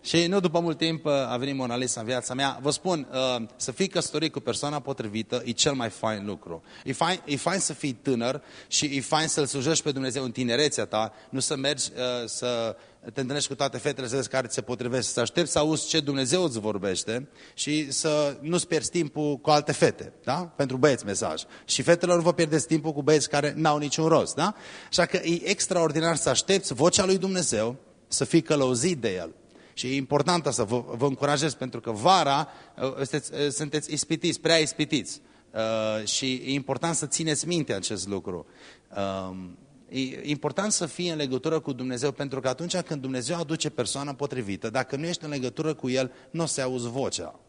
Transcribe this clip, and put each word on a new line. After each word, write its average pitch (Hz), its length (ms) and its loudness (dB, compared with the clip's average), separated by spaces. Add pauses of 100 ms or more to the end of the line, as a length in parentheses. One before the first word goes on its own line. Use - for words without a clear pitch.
Și 170 200 4
nu 196 140 2
după 170 200 2
mult 165 180 -2
timp, 165 260 -2
uh, 156 80 2
a 127 240 0
venit 139 180 -2
Mona 127 220 -2
Lisa 123 240 -2
în 110 60 -6
viața 127 280 -4
mea. 135 280 -2
Vă 143 80 2
spun, 160 420 -2
uh, 127 340 0 (100)
să - 160 -6
fii 196 160 0
căsătorit 156 440 -2
cu 139 80 -6
persoana 143 400 -2
potrivită 117 640 -4
e 117 60 -4
cel 143 220 2
mai 120 180 -2
fain 107 360 -4
lucru. 85 360 -8 (220)
E 131 80 -4
fain, 175 320 0
e 147 120 -2
fain 180 240 0
să - 120 -2
fii 139 200 -4
tânăr 123 500 0 (240)
și - 300 0
e 139 40 0
fain 156 280 2
să-L 147 180 2
slujești 139 380 0
pe 156 60 0
Dumnezeu 131 340 -2
în 123 60 -4
tinerețea 123 540 0
ta, 107 280 0 (160)
nu 131 120 -4
să 143 160 -2
mergi, 135 380 -2
uh, 123 340 -4
să 117 480 -2 (360)
te 139 80 -6
întâlnești 135 280 -2
cu 139 60 -4
toate 135 240 -2
fetele, 135 280 -2
să 117 80 -4
vezi 135 140 0
care 131 180 0
ți - 80 -8
se 135 60 -2
potrivește, 120 520 -2
să - 80 0
aștepți 151 320 2
să - 60 4
auzi 156 300 2
ce 160 120 2
Dumnezeu 139 420 2
îți 123 180 0
vorbește 101 680 -2 (260)
și 147 360 -2
să 147 500 2
nu-ți 160 260 0
pierzi 151 240 0
timpul 147 460 0
cu - 140 0
alte 151 220 6
fete, - 400 2 (120)
da? 165 320 -2
Pentru 131 200 0
băieți 131 280 6
mesaj. 95 380 -2 (220)
Și - 180 0
fetelor, 170 400 4
vă 170 100 4
pierdeți 160 340 2
timpul 160 260 0
cu 143 100 -4
băieți 147 260 6
care 143 280 0
n-au 151 220 4
niciun 147 280 0
rost, 147 280 4
da? 185 200 2 (340)
Așa - 180 4
că - 100 -2
e 170 320 0
extraordinar 165 680 2
să - 120 0
aștepți 185 460 2
vocea 175 300 4
lui 190 140 4
Dumnezeu, 139 580 0 (320)
să - 160 0
fii 160 180 6
călăuzit 139 580 2
de 107 140 0
El. 85 200 -6 (420)
Și - 100 -6
e 135 100 0
important 143 500 2
asta, 120 180 2
vă, 117 220 0
vă 120 200 -2
încurajez, 143 480 0
pentru 120 260 -8
că 120 100 -8
vara, 147 580 4 (340)
uh, 131 140 -2
sunteți, 139 360 -4
uh, 143 180 0
sunteți 147 420 -4
ispitiți, 156 480 -2
prea 165 160 4
ispitiți. 151 640 0 (300)
Uh, 110 560 0
și 127 380 -2
e 131 80 -2
important 143 420 0
să 151 120 -2
țineți 156 400 0
minte 160 260 0
acest 98 360 -4
lucru. 92 380 -6 (840)
Um, 92 300 -12 (300)
e 131 340 -6
important 147 500 -2
să 180 140 0
fii 175 220 -4
în 160 80 -2
legătură 143 440 0
cu 143 120 -6
Dumnezeu, 127 400 -2
pentru 135 280 -4
că 135 80 0
atunci 170 280 -4
când 165 240 -4
Dumnezeu 131 360 -4
aduce 156 340 -2
persoana 139 440 -4
potrivită, 117 560 -4
dacă 131 260 -2
nu 151 100 -4
ești 170 180 -6
în 151 60 -8
legătură 143 440 -4
cu 135 160 -6
El, 127 220 0 (180)
nu 165 120 -2
o 160 40 0
să - 140 -4
auzi 127 280 -2
vocea. 117 600 -6